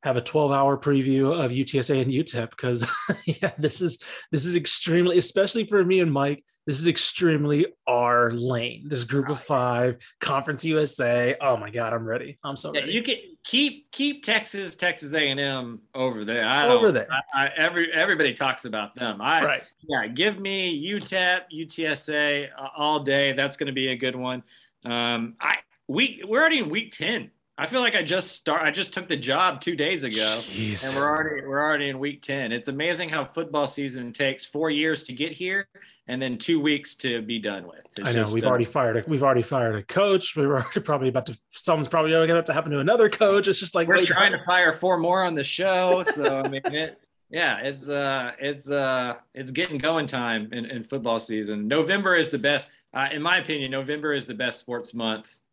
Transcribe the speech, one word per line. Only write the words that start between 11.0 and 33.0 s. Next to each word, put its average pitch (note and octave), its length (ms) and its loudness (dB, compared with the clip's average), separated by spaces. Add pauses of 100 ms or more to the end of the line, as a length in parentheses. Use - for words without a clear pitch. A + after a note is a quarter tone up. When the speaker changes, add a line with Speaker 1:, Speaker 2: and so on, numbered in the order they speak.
Speaker 1:
A. B2 400 2
Oh C3 160 2
my G#2 120 -8
God, A2+ 220 -4
I'm A#2 140 -4
ready. A#2+ 360 -6
I'm C#3 140 -6
so D3 180 -8
Speaker 2:
Yeah, D3 80 0
Speaker 1:
ready. D3 120 -6
Speaker 2:
you A#3 100 0
can B3+ 140 -2 (260)
keep, - 480 -2
keep C#4+ 320 -4
Texas, G#3 540 -4
Texas E3+ 360 -4
A D3+ 160 2
and C3+ 120 -2
M B2+ 400 -4 (120)
over B2+ 300 -2
there. A2 220 -2
I C#3 240 4
Speaker 1:
Over A#3+ 160 6
Speaker 2:
don't, F#3+ 80 6
Speaker 1:
there. A2 140 0 (260)
Speaker 2:
I, C#3 140 2
I, - 100 0
every, E3+ 360 0
everybody D#3+ 400 2
talks C3+ 300 -2
about G#2+ 320 -6
them. A2+ 260 -6
I, D3+ 220 2
Speaker 1:
Right. C#3 200 0 (180)
Speaker 2:
yeah, B2 260 -2
give F#3 320 0
me G3 300 -4
U F3 320 -4
tep, F3+ 480 0
U D#3+ 160 -10
T D#3+ 200 -6
S D3 220 -4
A, D3 500 0
uh, C3+ 100 -10 (100)
all D3+ 240 2
day. C#3 320 4
That's C#3 240 -2
gonna C#3 160 -4
be C3 160 -2
a B2+ 80 -2
good B2+ 180 -2
one. B2+ 260 -6 (440)
Um, A#2+ 560 -2
I, D3 160 0 (320)
we, G#3+ 360 -2
we're G#3+ 140 0
already D#4+ 200 4
in A#3 100 -4
week A3+ 240 -4
ten. F3+ 360 -4 (280)
I C#3 100 -4
feel B3+ 140 0
like A#3 140 0
I F#3 80 4
just F3 280 -2
start, D#3+ 320 0
I D3+ 80 2
just F3 220 -4
took F#3 140 -6
the E3 100 -2
job C3+ 440 0
two F3 140 -2
days D3+ 280 -2
ago, A2 180 -2 (180)
Speaker 1:
Jeez. G#2+ 480 -4
Speaker 2:
and C3+ 120 0
we're C#3+ 100 2
already, D3+ 360 -2
we're C#3 160 -2
already D3 280 0
in C3 100 -6
week C#3+ 220 -6
ten. C3+ 320 -2
It's A#2+ 160 -4
amazing D#3+ 400 -2